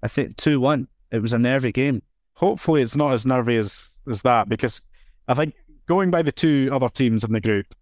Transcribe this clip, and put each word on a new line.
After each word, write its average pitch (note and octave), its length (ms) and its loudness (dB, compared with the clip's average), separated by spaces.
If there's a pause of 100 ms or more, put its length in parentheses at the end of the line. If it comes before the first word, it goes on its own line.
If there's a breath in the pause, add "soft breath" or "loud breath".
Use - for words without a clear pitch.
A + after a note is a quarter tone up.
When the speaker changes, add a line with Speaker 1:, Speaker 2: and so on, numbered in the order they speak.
Speaker 1:
I A#2 60 -4
think - 300 -4
two D3 220 0
one. C3+ 280 0 (240)
It A#2 100 -2
was A2+ 120 -4
a A#2+ 40 0
nervy B2+ 340 0
game. C3 300 0 (320)
Speaker 2:
Hopefully E3+ 480 0
it's A#2 140 -2
not D3 180 2
as A2+ 140 -2
nervy B2 300 2
as, - 340 -6 (180)
as A2 140 -6
that, A#2+ 260 2
because - 320 -4 (460)
I B2 80 0
think D3+ 180 -2 (320)
going F#3 240 2
by E3+ 140 2
the D3 80 0
two C#3+ 420 2
other B2+ 160 0
teams A2+ 340 0
in A2 100 -4
the A2 60 0
group G#2 280 -2 (140)